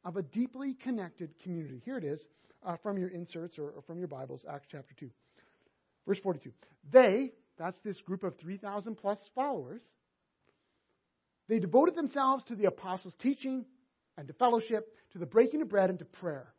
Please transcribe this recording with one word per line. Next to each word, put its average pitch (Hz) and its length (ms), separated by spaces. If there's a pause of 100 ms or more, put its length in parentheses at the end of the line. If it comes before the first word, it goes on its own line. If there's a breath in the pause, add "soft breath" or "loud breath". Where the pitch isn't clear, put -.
of 180 120
a 196 60
deeply 254 520
connected 196 560 (120)
community. 156 420
Here 262 120
it 208 80
is, 147 160 (460 soft breath)
uh, 175 160
from 202 160
your 180 100
inserts 170 480
or, 147 140
or 143 120
from 170 160
your 175 100
Bibles, 135 420
Acts 143 200
chapter 143 280
two. 131 120 (960 soft breath)
Verse 196 140
forty-two. 165 320 (400 soft breath)
They, 254 400 (240)
that's 170 280
this 202 160
group 190 240
of 170 140
three 180 180
thousand 202 400
plus 202 220 (160)
followers, 233 500 (1600)
they 220 120
devoted 233 340
themselves 269 520
to 240 100
the 208 100
apostles' 185 540
teaching 262 440 (540)
and 147 80
to 151 80
fellowship, 233 580 (200 soft breath)
to 185 60
the 165 80
breaking 254 360
of 233 60
bread 190 200
and 185 120
to - 40
prayer. 147 540